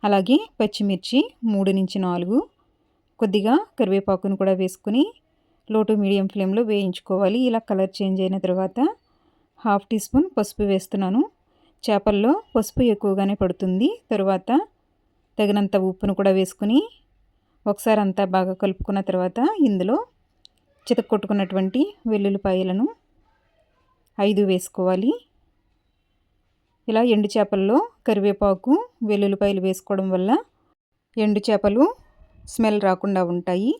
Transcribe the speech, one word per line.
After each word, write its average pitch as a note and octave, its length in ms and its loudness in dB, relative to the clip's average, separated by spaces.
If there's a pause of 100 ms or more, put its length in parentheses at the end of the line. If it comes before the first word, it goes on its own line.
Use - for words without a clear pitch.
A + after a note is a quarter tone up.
అలాగే G3+ 360 2 (220)
పచ్చిమిర్చి G#3 600 -2 (340)
మూడు G3 240 2
నుంచి F#3+ 280 -2
నాలుగు, F3+ 320 -2 (840)
కొద్దిగా G#3+ 360 2 (240)
కరివేపాకును G3 640 -2
కూడా F#3+ 200 2
వేసుకుని G#3 420 -2 (680)
లో G#3+ 140 2
to A3 160 2
మీడియం G3 300 0
ఫ్లేమ్‌లో G3 380 0
వేయించుకోవాలి. G3 760 0
ఇలా A3+ 140 0 (100)
కలర్ F#3+ 260 0
చేంజ్ F#3+ 280 -2
అయిన F#3+ 200 -2
తర్వాత F#3 340 -2 (840)
హాఫ్ G3+ 260 0
టీ A3+ 160 0
స్పూన్ E4+ 320 2
పసుపు G#3 340 -4
వేస్తున్నాను. F#3+ 500 0 (640)
చేపల్లో G#3 500 2 (220)
పసుపు A3+ 280 0 (100)
ఎక్కువగానే G3 500 -2
పడుతుంది. F#3 460 0 (240)
తర్వాత F#3+ 360 -2 (880)
తగినంత G3+ 380 0 (140)
ఉప్పును G3 300 -4
కూడా G3 200 4
వేసుకుని G#3 400 0 (880)
ఒకసారి G#3+ 340 0
అంతా F#3+ 180 -2 (120)
బాగా F#3 260 0
కలుపుకున్న G3 480 -4
తర్వాత F#3 320 -2 (260)
ఇందులో G3+ 300 0 (880)
చితక్కొట్టుకున్నటువంటి G3+ 960 -2 (320)
వెల్లుల్లిపాయలను G3 720 0 (1400)
ఐదు G#3 200 2
వేసుకోవాలి. F#3 640 0 (1800)
ఇలా A3 120 2 (120)
ఎండు G#3 200 2
చేపల్లో G3+ 420 2 (320)
కరివేపాకు, G3+ 640 0 (380)
వెల్లుల్లిపాయలు G3+ 560 0
వేసుకోవడం F#3+ 480 -4
వల్ల F#3 160 0 (960)
ఎండు G#3 220 0
చేపలు G#3 380 2 (680)
స్మెల్ G#3+ 340 0
రాకుండా F#3 360 0 (100)
ఉంటాయి. F#3 460 -2